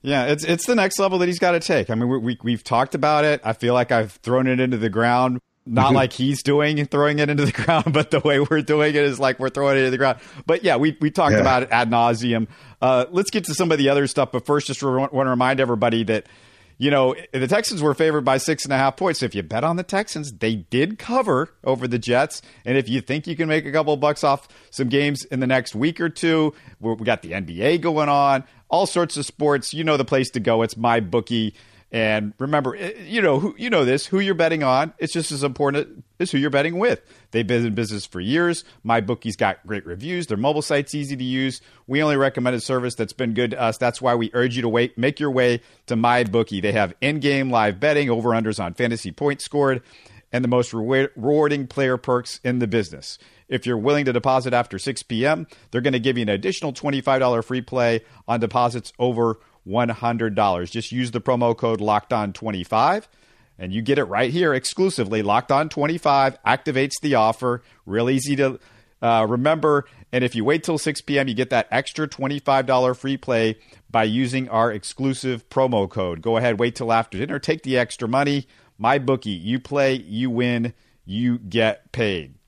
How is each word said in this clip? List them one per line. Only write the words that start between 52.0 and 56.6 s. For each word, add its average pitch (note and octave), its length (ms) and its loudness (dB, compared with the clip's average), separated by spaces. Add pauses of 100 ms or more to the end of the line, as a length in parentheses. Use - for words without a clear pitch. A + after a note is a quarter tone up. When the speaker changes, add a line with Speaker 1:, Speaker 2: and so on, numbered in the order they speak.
Speaker 1:
in B2 180 -2
the A#2 80 0
business. F2+ 520 -4 (320)
If B2+ 160 -4
you're A#2+ 100 0
willing C#3+ 280 2
to B2+ 80 0
deposit B2+ 400 0
after A#2+ 260 -2
six - 240 -8
P A#2 240 -4
M, D#3+ 180 -2 (240)
they're A#2+ 120 -2
gonna C3 180 0
give A#2+ 180 0
you A#2 60 -2
an G#2 60 -2
additional G#2 440 -4